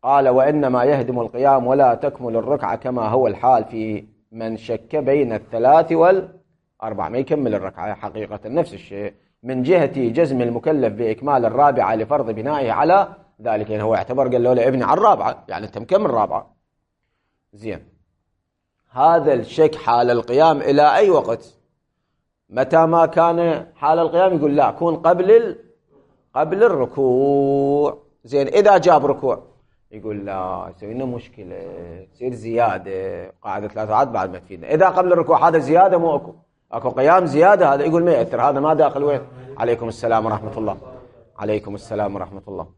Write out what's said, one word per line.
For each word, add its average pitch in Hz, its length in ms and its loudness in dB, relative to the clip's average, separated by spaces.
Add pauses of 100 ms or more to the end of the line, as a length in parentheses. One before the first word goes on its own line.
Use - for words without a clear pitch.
قال: 135 260 2
"وإنما 131 540 2
يهدم 127 360 0
القيام 127 480 0
ولا 131 280 4
تكمل 127 400 -6
الركعة 113 400 -2
كما 123 320 -6
هو 120 200 0
الحال 113 380 2
في 110 400 -8 (260)
من 113 260 -10
شك - 380 -8
بين 139 380 0
الثلاث 131 580 2
والأربع." 160 1160 -2
ما 113 80 -6
يكمل 135 380 -2
الركعة 95 400 -8
حقيقة، 104 500 -12
نفس 139 280 -4
الشيء. 98 400 -12 (300)
من 127 200 -6
جهة 156 280 2 (180)
جزم 135 320 0
المكلف 120 520 -2
بإكمال 120 520 -2
الرابعة 117 500 2
لفرض 113 360 -2
بنائه 123 400 -4
على 165 360 2 (340)
ذلك، 107 280 -4
يعني 107 140 -4
هو 110 120 0
اعتبر، 127 320 -2
قال 123 160 0
له: 123 100 2
"لا 123 140 2
ابني 127 160 0
على 120 140 2
الرابعة"، 180 500 0
يعني 92 180 -10
أنت 104 120 -14
مكمل 185 280 -2
الرابعة. 107 500 -4 (1000)
زين، 101 260 -12 (1120)
هذا 151 420 4
الشك 147 420 0
حال 120 360 0
القيام 135 500 2
إلى 143 340 4
أي 202 140 4
وقت؟ 117 440 -2 (960)
متى 135 360 2
ما 165 200 4
كان 170 720 0
حال 156 240 0
القيام 175 380 2
يقول: 143 180 0
"لا، 139 160 2
كون 170 240 -2
قبل 180 360 2
ال-، 226 260 4 (760)
قبل 160 300 -2
الركوع". 139 1300 0 (260)
زين، 139 240 -2
إذا 202 300 6
جاب 156 280 4
ركوع 135 380 -4 (480)
يقول: 104 340 -12
"لا، 92 500 -8
يسوي 104 180 -16
لنا 127 120 -8
مشكلة، 107 520 -14 (560)
تصير 123 200 -8
زيادة، 95 960 -4 (100)
قاعدة 104 260 -10
ثلاث 107 220 -10
ركعات 120 180 2
بعد 98 240 -6
ما 90 80 -14
تفيدنا". 90 340 -10
إذا 180 160 4
قبل 180 240 0
الركوع 160 340 2
هذا 160 100 2
زيادة، 175 400 4
مو 165 180 0
أكو، - 180 -8 (380)
أكو 117 180 -6
قيام 160 360 2
زيادة، 160 480 4
هذا 143 120 0
يقول: 165 180 0
"ما 175 80 2
يأثر، 117 300 0
هذا 135 180 0
ما 151 140 0
داخل". 143 300 0
وين؟ 143 180 -2 (360)
عليكم 117 300 -2
السلام 113 380 -2
ورحمة 107 320 -6
الله. 104 200 -6 (600)
عليكم 104 380 -6
السلام 101 400 -8
ورحمة 95 320 -12
الله. 87 200 -12 (100)